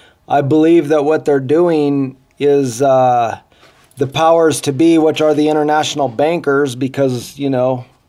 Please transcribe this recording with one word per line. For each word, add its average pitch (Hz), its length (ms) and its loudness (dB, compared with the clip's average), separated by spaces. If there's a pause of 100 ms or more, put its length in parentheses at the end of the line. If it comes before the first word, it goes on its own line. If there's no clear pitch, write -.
(280)
I 143 120 0
believe 156 480 2
that 151 160 0
what 156 200 0
they're 143 140 2
doing 143 760 0 (240)
is, 139 420 0
uh, 123 560 2 (600)
the 139 100 -4
powers 160 540 2
to 147 100 -2
be, 165 260 2
which 156 220 0
are 151 140 2
the 151 140 0
international 151 600 -2
bankers, 143 680 -2
because, 131 640 -4
you 139 120 -4
know, 127 340 -2 (240)